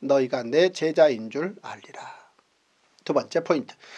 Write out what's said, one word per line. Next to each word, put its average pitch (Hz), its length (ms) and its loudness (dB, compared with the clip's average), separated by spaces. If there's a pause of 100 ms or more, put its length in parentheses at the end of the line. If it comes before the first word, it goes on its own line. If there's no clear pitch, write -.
너희가 135 420 0
내 151 280 2
제자인 151 600 2
줄 170 320 -6
알리라." - 600 -16 (800)
두 - 100 -6
번째 160 280 -2
포인트, 160 320 -2 (240)